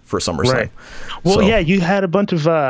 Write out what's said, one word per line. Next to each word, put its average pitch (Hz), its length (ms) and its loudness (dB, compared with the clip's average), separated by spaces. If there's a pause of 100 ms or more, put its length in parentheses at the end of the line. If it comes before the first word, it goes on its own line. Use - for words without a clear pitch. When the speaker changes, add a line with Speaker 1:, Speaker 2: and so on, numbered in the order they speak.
Speaker 1:
for - 160 -4
SummerSlam. 87 340 0
Speaker 2:
Right. 120 180 -2 (520)
Well, 185 140 4
Speaker 1:
So 220 40 4
Speaker 2:
yeah, 214 160 4
you 185 240 2
had 196 220 0
a 190 40 -2
bunch 202 240 0
of, 160 160 0
uh, 156 220 2